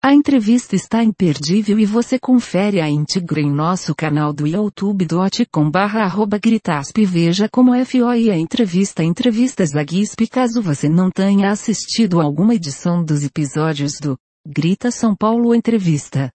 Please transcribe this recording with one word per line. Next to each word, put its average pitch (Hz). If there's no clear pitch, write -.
A 277
entrevista 247
está 226
imperdível 190
e 220
você 233
confere 208
a 156
íntegra 151
em 147
nosso 160
canal 151
do 147
youtube 196
dot 185
com 151
barra 202
arroba 202
gritasp. 208
Veja 180
como 254
é 247
F 254
O 240
I 233
a 185
entrevista 180
Entrevistas 214
da 151
Guisp 196
caso 247
você 151
não 180
tenha 196
assistido 202
alguma 160
edição 175
dos 151
episódios 147
do 143
Grita 165
São 220
Paulo 233
Entrevista. 165